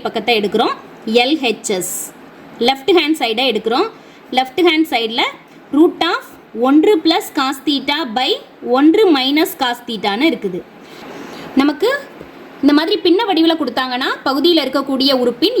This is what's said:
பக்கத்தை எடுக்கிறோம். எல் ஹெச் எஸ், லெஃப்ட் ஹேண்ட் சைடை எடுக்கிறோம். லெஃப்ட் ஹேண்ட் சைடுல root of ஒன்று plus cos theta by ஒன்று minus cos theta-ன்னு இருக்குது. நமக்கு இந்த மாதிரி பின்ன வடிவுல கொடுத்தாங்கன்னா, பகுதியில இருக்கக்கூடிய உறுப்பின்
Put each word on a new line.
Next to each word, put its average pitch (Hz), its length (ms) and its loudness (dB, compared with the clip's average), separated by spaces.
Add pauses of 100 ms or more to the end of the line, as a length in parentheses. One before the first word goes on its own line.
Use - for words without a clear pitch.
பக்கத்தை 226 360 -2
எடுக்கிறோம். 233 340 -2 (460)
எல் 285 240 0
ஹெச் - 320 -4
எஸ், - 180 -8 (720)
லெஃப்ட் 269 300 0
ஹேண்ட் 311 240 0
சைடை 233 320 -2
எடுக்கிறோம். 226 340 0 (520)
லெஃப்ட் 262 280 -4
ஹேண்ட் 320 240 2
சைடுல 233 320 -2 (560)
root 339 320 4
of 523 100 -4 (460)
ஒன்று 311 280 6 (120)
plus 392 180 0 (140)
cos 269 180 -2 (120)
theta 285 280 -2 (220)
by 269 100 -2 (480)
ஒன்று 320 280 6 (120)
minus 285 360 0 (100)
cos 240 260 -2
theta-ன்னு 220 440 0
இருக்குது. 180 280 -6 (1000)
நமக்கு 302 280 0 (760)
இந்த 294 120 4
மாதிரி 330 260 0
பின்ன 370 260 2
வடிவுல 320 300 4
கொடுத்தாங்கன்னா, 254 480 -4 (200)
பகுதியில 294 360 2
இருக்கக்கூடிய 269 480 -2 (120)
உறுப்பின் 311 360 0